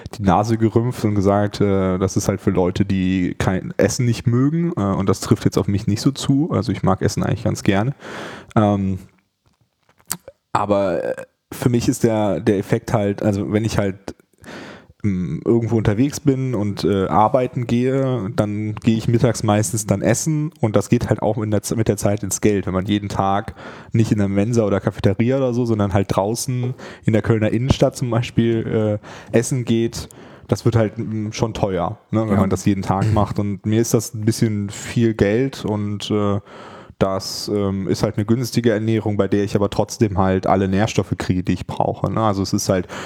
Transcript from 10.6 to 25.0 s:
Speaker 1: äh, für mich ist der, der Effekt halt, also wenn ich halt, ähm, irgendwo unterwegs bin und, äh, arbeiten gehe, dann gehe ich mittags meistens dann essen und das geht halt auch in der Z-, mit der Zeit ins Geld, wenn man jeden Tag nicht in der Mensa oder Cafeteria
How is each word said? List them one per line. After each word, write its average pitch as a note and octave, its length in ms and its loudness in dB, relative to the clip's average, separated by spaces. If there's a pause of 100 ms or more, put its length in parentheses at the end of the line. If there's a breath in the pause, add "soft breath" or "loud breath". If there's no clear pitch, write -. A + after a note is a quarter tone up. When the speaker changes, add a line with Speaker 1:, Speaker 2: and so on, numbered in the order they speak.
Speaker 1:
äh, A#1+ 120 -4 (360)
für - 180 0
mich A#2+ 180 2
ist C3 160 0
der, G#2+ 360 2
der G#2+ 180 2
Effekt - 360 -2
halt, G2+ 280 2
also G2 300 0
wenn G#2+ 140 2
ich G#2+ 120 0
halt, G2 380 -4 (880 loud breath)
ähm, F2+ 420 -2
irgendwo A#2 320 2
unterwegs A2 420 2
bin C3 360 0
und, G2 280 -2
äh, F#2+ 240 2
arbeiten B2 600 2
gehe, B2 680 0
dann G#2+ 400 -2
gehe A2+ 220 2
ich A2+ 100 -2
mittags A#2 360 2
meistens G#2+ 420 0
dann G2+ 160 0
essen D3+ 500 0 (100)
und G#2+ 140 0
das G#2 140 0
geht A#2+ 200 2
halt G#2+ 120 2
auch A2 160 0
in G#2+ 140 -4
der G#2 100 0
Z-, - 160 -4
mit A2+ 100 0
der G#2 100 2
Zeit G#2 260 0
ins F#2+ 180 -6
Geld, G2+ 240 2
wenn F2+ 80 -4
man F#2 120 0
jeden G2+ 240 -2
Tag G2 440 -2 (380 loud breath)
nicht A2+ 200 2
in A2+ 60 2
der G2+ 120 2
Mensa G#2+ 360 2
oder G2 140 2
Cafeteria A2+ 580 0